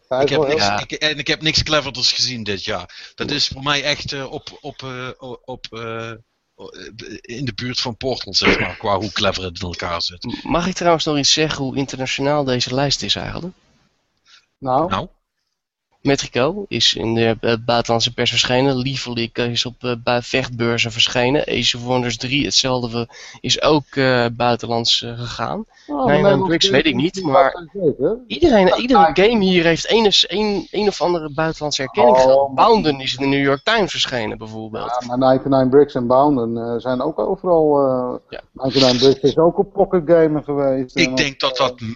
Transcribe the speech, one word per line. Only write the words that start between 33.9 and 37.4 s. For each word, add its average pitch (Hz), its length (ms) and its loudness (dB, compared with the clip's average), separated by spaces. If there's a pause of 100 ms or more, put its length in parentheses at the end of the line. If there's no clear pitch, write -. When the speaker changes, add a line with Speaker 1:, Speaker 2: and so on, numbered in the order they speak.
Speaker 3:
verschenen, 110 460 -4
bijvoorbeeld. 110 600 -8
Speaker 1:
Ja, 123 160 -6
maar - 20 -2 (140)
ninety-nine 131 380 4
Bricks 139 260 6
en 123 120 -2
Bounden, 127 500 2
eh, 117 240 -4
zijn 127 200 -2
ook 156 180 -4
overal, 175 600 2